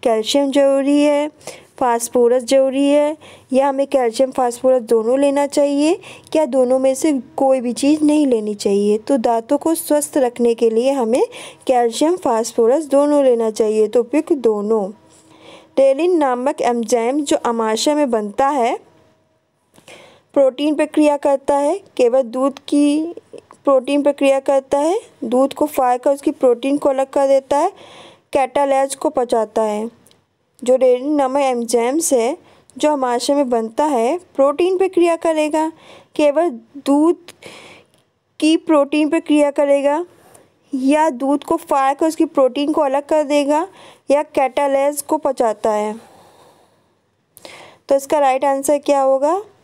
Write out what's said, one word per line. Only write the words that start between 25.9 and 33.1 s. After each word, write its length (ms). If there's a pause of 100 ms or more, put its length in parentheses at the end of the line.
कर 160
उसकी 180
प्रोटीन 460
को 120
अलग 200
कर 180
देता 300
है, 140 (600)
कैटालेज 640
को 140
पचाता 520
है। 280 (720)
जो 120
रेनिन 400
नामक 260
एंजाइम्स 720
है, 240 (400)
जो 140
आमाशय 420